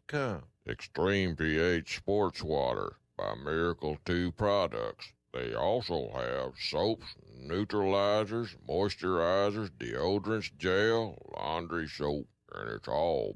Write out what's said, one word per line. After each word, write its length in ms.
com. 360
Extreme 680
P 240
H 380
sports 460
water 540
by 180
Miracle 680
Two 260
Products. 840
They 220
also 580
have 460
soaps, 560
neutralizers, 1120
moisturizers, 1000
deodorants, 880
gel, 600
laundry 520
soap, 400
and 160
it's 180
all 480